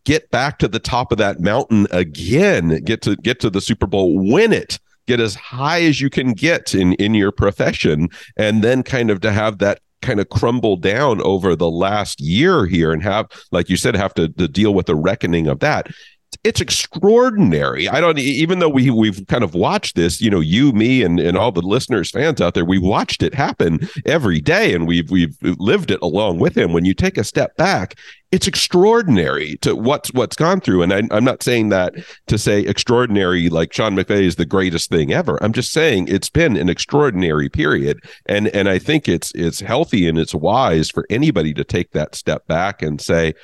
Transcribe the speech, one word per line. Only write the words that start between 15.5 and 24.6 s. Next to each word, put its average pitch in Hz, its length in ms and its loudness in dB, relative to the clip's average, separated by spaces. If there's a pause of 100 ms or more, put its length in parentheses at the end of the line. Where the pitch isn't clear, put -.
that. 139 280 -2 (560)
It's 226 180 -2
extraordinary. 151 1300 2
I 117 120 0
don't, 165 180 2
e-, 139 40 -2
even 156 380 0
though 170 100 2
we, 135 200 2
we've 110 380 0
kind 120 160 0
of 82 100 -4
watched 139 420 -2
this, 85 260 0
you 110 80 2
know, 98 100 2
you, 104 320 2
me, 117 320 2
and, 85 160 2
and 87 180 0
all 113 140 0
the 87 100 -2
listeners, 98 480 -2
fans 139 320 -2
out 87 140 0
there, 87 100 0
we 95 140 2
watched 104 420 -2
it - 140 -2
happen 139 520 -2 (180)
every 135 340 0
day, 170 340 0